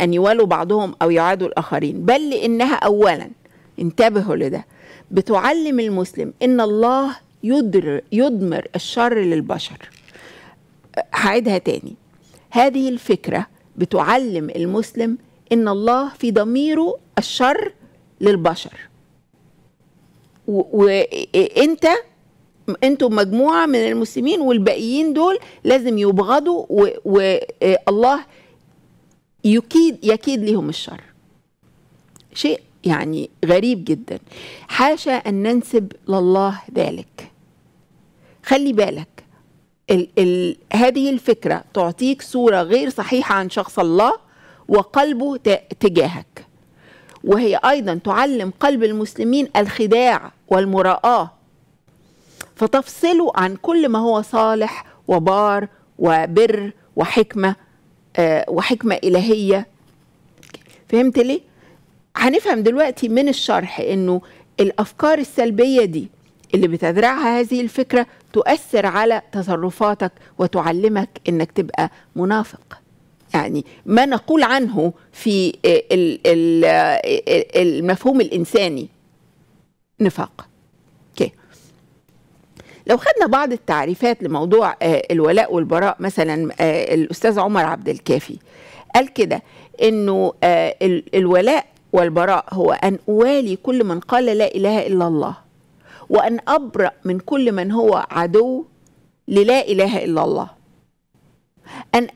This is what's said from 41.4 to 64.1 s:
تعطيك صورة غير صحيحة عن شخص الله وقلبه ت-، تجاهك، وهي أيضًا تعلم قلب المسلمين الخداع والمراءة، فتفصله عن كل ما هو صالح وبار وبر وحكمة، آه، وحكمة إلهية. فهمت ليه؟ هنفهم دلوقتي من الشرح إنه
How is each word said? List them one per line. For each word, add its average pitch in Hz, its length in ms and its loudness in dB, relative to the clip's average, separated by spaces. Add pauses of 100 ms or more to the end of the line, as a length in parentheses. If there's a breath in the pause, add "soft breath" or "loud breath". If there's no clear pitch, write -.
تعطيك 208 480 -2
صورة 226 400 2
غير 247 280 0
صحيحة 247 440 -2
عن 190 160 -2
شخص - 280 -4
الله 190 340 2 (560 soft breath)
وقلبه 277 680 0
ت-، - 300 0 (140)
تجاهك، 175 640 -2 (800 soft breath)
وهي 208 320 2
أيضًا 208 480 0
تعلم 226 560 -2
قلب 233 240 2
المسلمين 220 720 -2
الخداع 214 760 0 (160)
والمراءة، 190 880 0 (1200 loud breath)
فتفصله 330 800 0
عن 190 220 -2
كل 330 320 0
ما 220 100 0
هو 220 240 0
صالح 220 640 -2 (240 soft breath)
وبار 202 600 0 (300 soft breath)
وبر 196 720 2 (260 soft breath)
وحكمة، 190 600 0 (600 soft breath)
آه، 160 320 2
وحكمة 214 560 -2
إلهية. 196 640 2 (1200 loud breath)
فهمت 240 300 2
ليه؟ 254 220 0 (760 soft breath)
هنفهم 262 460 0
دلوقتي 247 460 0
من 262 200 2
الشرح 185 520 -2
إنه 180 400 -2 (400 loud breath)